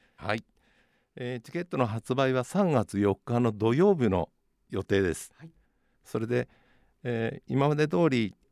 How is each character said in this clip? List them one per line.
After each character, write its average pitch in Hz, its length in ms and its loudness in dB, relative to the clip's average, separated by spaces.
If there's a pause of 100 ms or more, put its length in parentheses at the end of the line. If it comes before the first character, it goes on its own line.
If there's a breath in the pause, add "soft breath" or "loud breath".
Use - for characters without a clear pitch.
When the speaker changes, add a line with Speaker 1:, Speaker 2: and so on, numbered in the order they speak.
(180)
Speaker 1:
は 104 180 -4
い。 - 80 -6 (720)
え 123 220 -8
ー、 113 40 -12
チ - 100 -20
ケ 170 100 -6
ッ 170 40 -8
ト - 120 -8
の 123 100 2
発 113 260 -4
売 131 200 2
は 127 100 0
三 180 300 0
月 104 260 0
四 101 160 4
日 120 240 -2
の 120 120 2
土 107 220 0
曜 185 220 4
日 123 140 2
の 90 200 0 (400)
予 95 140 -6
定 98 180 2
で 87 120 2
す。 - 240 -12
Speaker 2:
は 160 80 -20
い。 165 60 -20 (520)
Speaker 1:
そ - 160 -6
れ 110 80 -6
で、 123 200 -2 (560 soft breath)
え 113 440 -4
ー、 - 40 -6
今 139 180 2
ま 151 60 0
で 151 120 2
通 165 220 2
り、 113 260 -2 (160)